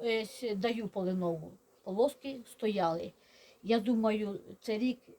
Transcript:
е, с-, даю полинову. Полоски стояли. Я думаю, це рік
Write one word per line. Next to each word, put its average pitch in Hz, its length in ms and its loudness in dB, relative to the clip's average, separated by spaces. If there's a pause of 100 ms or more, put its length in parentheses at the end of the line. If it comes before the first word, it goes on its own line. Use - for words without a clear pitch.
е, 220 220 2
с-, 226 280 -4
даю 226 340 0
полинову. 180 640 -2 (300)
Полоски 262 580 -2 (100)
стояли. 180 640 0 (500)
Я 226 160 4
думаю, 214 640 2 (200)
це 214 180 -2
рік 247 200 2 (200)